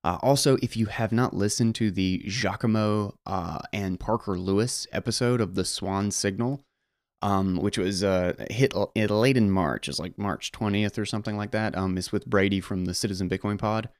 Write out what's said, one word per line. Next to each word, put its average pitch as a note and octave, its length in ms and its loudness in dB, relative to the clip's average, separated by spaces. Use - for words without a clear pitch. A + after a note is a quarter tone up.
Uh, F2 180 -2
also, C3+ 400 6
if B2 160 -4
you A2+ 80 2
have G#2+ 260 -2
not A#2+ 220 2
listened A2 400 2
to A2 160 0
the F#2 380 0
Giacomo, G#2+ 880 0
uh, E2+ 320 -4
and G2 260 -2
Parker G#2 380 -2
Lewis G2 540 0
episode A#2+ 500 0
of F#2+ 140 -2
the F#2 100 0
Swan G2 460 -2
Signal, A#2 500 -2
um, F#2+ 340 2
which G#2 220 0
was, F#2+ 240 0
uh, F#2 480 2
hit B2+ 240 2
l-, G2+ 180 0
it G#2+ 160 0
late A#2 260 4
in A2 140 4
March, D#2+ 400 0
it's C#2 80 -6
like E2+ 180 -8
March - 360 -4
twentieth G#2 480 0
or G#2 80 -2
something G#2 280 -4
like G#2 160 -4
that. G#2+ 240 -2
Um, F#2 220 0
it's F2+ 140 -6
with - 160 -2
Brady G2 340 4
from F#2 240 -4
the F2+ 80 -2
Citizen F#2+ 340 -2
Bitcoin G2 300 -2
Pod. A2 320 -2